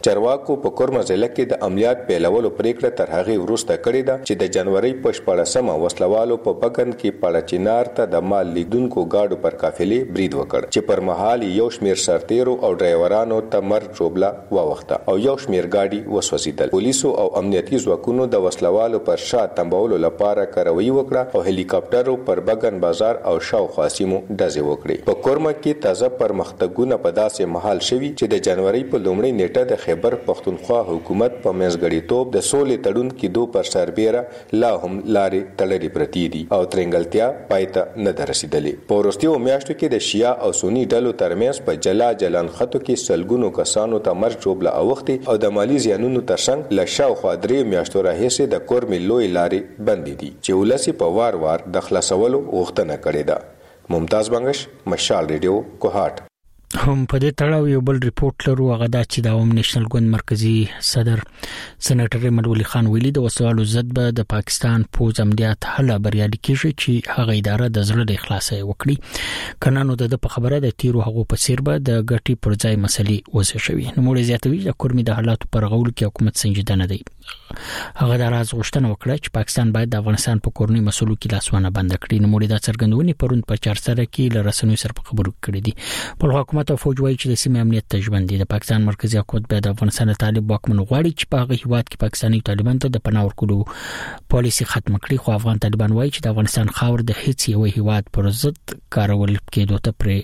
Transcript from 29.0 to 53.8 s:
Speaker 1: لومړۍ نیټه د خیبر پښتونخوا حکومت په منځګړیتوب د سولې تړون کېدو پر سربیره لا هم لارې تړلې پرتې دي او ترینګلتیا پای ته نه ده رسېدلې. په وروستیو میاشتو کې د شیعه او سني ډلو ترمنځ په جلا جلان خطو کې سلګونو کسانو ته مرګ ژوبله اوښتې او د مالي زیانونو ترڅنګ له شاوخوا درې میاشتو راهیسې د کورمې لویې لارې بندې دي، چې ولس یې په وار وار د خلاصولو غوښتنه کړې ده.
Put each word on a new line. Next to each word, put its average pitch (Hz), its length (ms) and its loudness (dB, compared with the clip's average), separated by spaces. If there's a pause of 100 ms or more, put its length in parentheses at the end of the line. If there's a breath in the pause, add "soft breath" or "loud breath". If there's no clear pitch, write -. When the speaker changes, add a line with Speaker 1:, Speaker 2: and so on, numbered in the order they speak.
Speaker 1:
لومړۍ 101 260 2 (100)
نیټه 92 220 2 (100)
د - 120 -4
خیبر 85 320 0 (120)
پښتونخوا 95 500 -2 (120)
حکومت 95 520 -2
په 101 160 0
منځګړیتوب 92 760 0
د 95 140 2
سولې 139 280 2 (100)
تړون 120 220 0 (100)
کېدو 104 240 0 (120)
پر 113 180 0
سربیره 107 480 0 (400 loud breath)
لا 117 100 2 (120)
هم 90 100 -6 (220)
لارې 95 260 2 (180)
تړلې 95 360 0
پرتې 82 380 -2
دي 78 100 -6 (140)
او 92 40 2 (120)
ترینګلتیا 87 540 0 (240)
پای 95 160 0 (100)
ته 104 280 -4
نه 98 120 2
ده 73 140 -4
رسېدلې. 76 580 -4
په 104 120 2
وروستیو 117 440 0
میاشتو 135 340 -2
کې 156 160 0
د 101 140 -2
شیعه 117 240 2 (140)
او 92 40 0 (100)
سني 113 220 0 (120)
ډلو 120 180 0 (100)
ترمنځ 107 460 -2
په 78 180 -4
جلا 113 220 2 (160)
جلان 85 320 0
خطو - 280 -2
کې - 200 -2
سلګونو 98 560 0
کسانو 107 480 0
ته 90 160 -2
مرګ - 240 -2
ژوبله 90 320 0
اوښتې 131 520 -2
او 107 120 2
د 101 140 0
مالي 131 280 2
زیانونو 113 460 0
ترڅنګ 127 480 0
له 85 160 -2
شاوخوا 110 360 2 (120)
درې 123 280 0
میاشتو 90 360 0
راهیسې 120 440 0
د - 160 -4
کورمې 120 300 0 (100)
لویې 113 200 2 (100)
لارې 87 200 2 (300)
بندې 78 320 -2
دي، 73 100 -10 (120)
چې 101 80 -2 (100)
ولس 123 260 2
یې 160 140 -2
په 85 60 2 (100)
وار 110 280 0
وار 80 220 0 (120)
د - 100 -8
خلاصولو 107 560 2
غوښتنه 87 600 -2
کړې 76 240 -2
ده. 78 60 0 (580 loud breath)